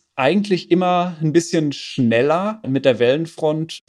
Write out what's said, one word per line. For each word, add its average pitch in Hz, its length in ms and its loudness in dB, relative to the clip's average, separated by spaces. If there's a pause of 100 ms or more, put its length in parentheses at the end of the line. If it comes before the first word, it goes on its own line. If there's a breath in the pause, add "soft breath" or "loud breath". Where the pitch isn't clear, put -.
(140)
eigentlich 180 580 0
immer 180 500 0
ein 156 100 0
bisschen 160 380 0
schneller 143 960 0
mit 131 180 -2
der 127 140 4
Wellenfront 156 800 -2 (100)